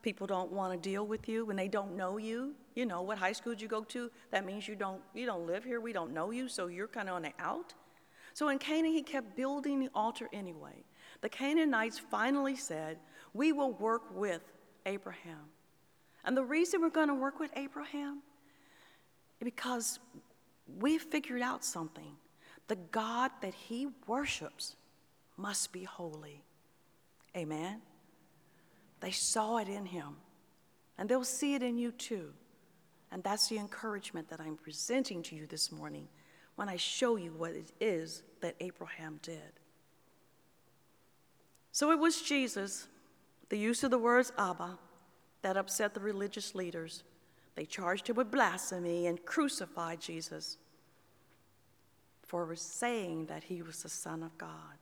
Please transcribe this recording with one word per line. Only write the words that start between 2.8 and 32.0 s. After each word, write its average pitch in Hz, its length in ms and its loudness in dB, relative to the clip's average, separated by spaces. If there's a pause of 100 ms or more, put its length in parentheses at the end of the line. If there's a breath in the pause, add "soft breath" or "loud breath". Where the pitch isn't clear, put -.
know, 180 160 0
"What 202 180 -2
high 190 140 4
school 233 220 -4
did 208 80 -8
you 220 60 -6
go 220 160 -2
to?" 240 280 -6 (180 loud breath)
That 190 140 2
means 196 240 -6
you 208 80 -6
don't, 190 260 -4 (120)
you 233 100 -4
don't 180 220 0
live 190 180 0
here. 240 160 -2
We 226 140 -6
don't 165 180 -2
know 165 180 0
you, 254 160 -2
so 196 200 -4
you're 180 220 -4
kinda 202 220 -4
on 180 120 -2
the 147 160 -4
out. 202 360 -4 (600 loud breath)
So 294 140 2
in 269 100 4
Canaan, 320 340 4
he 311 100 4
kept 240 340 -4
building 277 420 2
the 262 160 2
altar 226 380 0
anyway. 165 520 -10 (360 loud breath)
The 233 100 -2
Canaanites 269 720 4
finally 269 560 2
said, 160 440 -4 (320 loud breath)
"We 302 200 6
will 277 200 4
work 220 380 2
with 185 320 0 (420)
Abraham." 170 680 -6 (720 soft breath)
And 254 120 4
the 262 80 6
reason 330 380 4
we're 330 80 6
gonna 311 240 4
work 269 240 0
with 311 180 -2
Abraham 285 680 -6 (1160 soft breath)
is 233 40 -4
because 240 560 -2 (680)
we 254 320 2
figured 294 420 -2
out 254 240 -2
something. 156 540 -6 (480 loud breath)
The 208 100 0
God 226 540 0 (100)
that 190 140 -4
he 247 320 -4 (200)
worships - 680 -2 (640)
must 202 340 -2
be 185 120 -8
holy. 156 600 -10 (880)
Amen? 170 460 -2 (1200 soft breath)
They 185 120 -4
saw 226 460 2
it 202 100 0
in 202 180 -4
him, 147 340 -8 (760)
and 202 100 -2
they'll 254 160 4
see 285 300 2
it 254 80 2
in 240 160 2
you 240 140 0
too. 165 420 -6 (760)